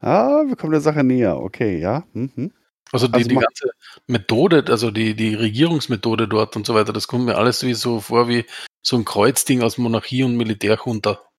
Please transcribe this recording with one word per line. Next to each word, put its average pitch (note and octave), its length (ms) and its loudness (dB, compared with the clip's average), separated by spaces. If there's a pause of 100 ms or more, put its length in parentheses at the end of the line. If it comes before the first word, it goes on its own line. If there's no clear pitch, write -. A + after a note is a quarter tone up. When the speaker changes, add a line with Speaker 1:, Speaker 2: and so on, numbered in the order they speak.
Speaker 1:
Ah, C4 460 2
wir B3+ 80 -2
kommen D#3 160 -6
der D#3 100 2
Sache D3 220 2
näher. B2 380 2
Okay, G2 400 -2
ja. A2 320 -2
Mhm. B2+ 400 -8 (400)
Speaker 2:
Also B2 160 0
die, A#2 60 -2
Speaker 1:
Also A#2+ 140 2
Speaker 2:
die B2 60 2
Speaker 1:
ma- C3 60 4
Speaker 2:
ganze A#2+ 300 -2 (360)
Methode, B2+ 600 2
also A#2 240 0
die, A2 220 0
die A2 200 -2
Regierungsmethode A2+ 920 0
dort G#2+ 260 0
und G#2 100 -6
so A#2 100 -2
weiter, G#2+ 180 2
das G#2+ 160 -6
kommt B2 160 -2
mir A#2 120 0
alles A#2 280 2
wie B2+ 100 0
so A#2 240 -2
vor A#2 300 0
wie A#2 160 0 (360)
so - 160 0
ein A2+ 80 2
Kreuzding B2 580 2
aus A2+ 160 0
Monarchie A#2+ 440 -2
und B2 140 0
Militärjunta. A2 800 -2 (200)